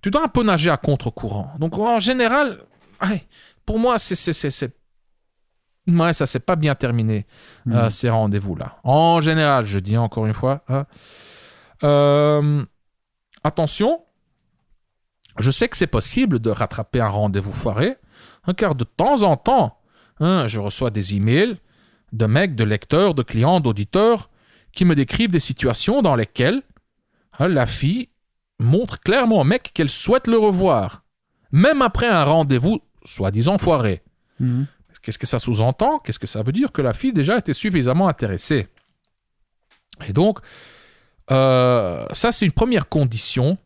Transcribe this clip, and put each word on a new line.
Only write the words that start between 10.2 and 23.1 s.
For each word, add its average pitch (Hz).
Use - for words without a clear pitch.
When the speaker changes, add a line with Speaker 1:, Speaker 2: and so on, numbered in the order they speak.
Speaker 1:
une 110
fois, 135
hein. 139
Euh, 147
attention, 208
je 110
sais 240
que -
c'est 175
possible 160
de 110
rattraper 110
un 113
rendez-vous 101
foiré, 131
hein, 180
car 185
de 120
temps 226
en 160
temps, 226
hein, 165
je 110
reçois 101
des 104
emails 143
de 113
mecs, 143
de 113
lecteurs, 151